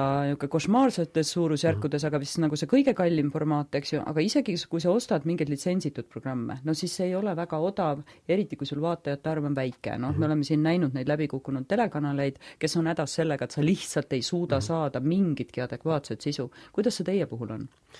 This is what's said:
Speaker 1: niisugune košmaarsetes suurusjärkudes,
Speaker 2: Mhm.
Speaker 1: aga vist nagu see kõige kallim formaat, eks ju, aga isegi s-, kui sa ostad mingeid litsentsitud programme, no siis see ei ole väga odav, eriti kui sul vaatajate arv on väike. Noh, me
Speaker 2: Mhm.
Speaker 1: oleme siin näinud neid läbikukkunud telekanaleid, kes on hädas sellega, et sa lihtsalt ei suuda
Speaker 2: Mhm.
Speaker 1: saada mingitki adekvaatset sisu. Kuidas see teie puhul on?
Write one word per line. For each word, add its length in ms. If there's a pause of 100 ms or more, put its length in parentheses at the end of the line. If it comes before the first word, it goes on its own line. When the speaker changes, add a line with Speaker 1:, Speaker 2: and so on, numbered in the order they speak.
(280)
Speaker 1:
niisugune 240
košmaarsetes 800
suurusjärkudes, 720
Speaker 2:
Mhm. 60
Speaker 1:
aga 100
vist 240
nagu 160
see 80
kõige 260
kallim 380
formaat, 480
eks 140
ju, 120
aga 160
isegi 360
s-, 100
kui 160
sa 80
ostad 340
mingeid 240
litsentsitud 640
programme, 460 (100)
no 80
siis 220
see 100
ei 80
ole 180
väga 300
odav, 380 (260)
eriti 320
kui 80
sul 160
vaatajate 480
arv 160
on 80
väike. 420
Noh, 140
me 60
Speaker 2:
Mhm. 60
Speaker 1:
oleme 200
siin 240
näinud 260
neid 140
läbikukkunud 580
telekanaleid, 720 (220)
kes 180
on 140
hädas 240
sellega, 300
et 100
sa 60
lihtsalt 520
ei 80
suuda 380
Speaker 2:
Mhm. 80
Speaker 1:
saada 320
mingitki 640
adekvaatset 600
sisu. 300 (220)
Kuidas 260
see 60
teie 200
puhul 260
on? 180 (300)